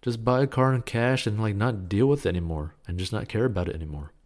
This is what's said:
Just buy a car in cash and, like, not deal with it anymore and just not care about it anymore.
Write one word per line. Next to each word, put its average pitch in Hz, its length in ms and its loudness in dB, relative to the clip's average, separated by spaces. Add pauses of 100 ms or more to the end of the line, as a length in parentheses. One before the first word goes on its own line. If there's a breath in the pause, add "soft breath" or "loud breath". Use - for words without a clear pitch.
Just 117 240 -4
buy 127 180 4
a 143 60 4
car 131 260 4
in 123 80 0
cash 123 440 0
and, 107 140 0
like, 110 140 0
not 101 340 0
deal 101 180 4
with 143 200 2
it 95 40 2
anymore 82 440 -4 (140)
and 90 100 -4
just 92 140 -4
not - 160 -4
care 113 160 0
about 95 240 0
it - 80 -6
anymore. 76 360 -10 (140)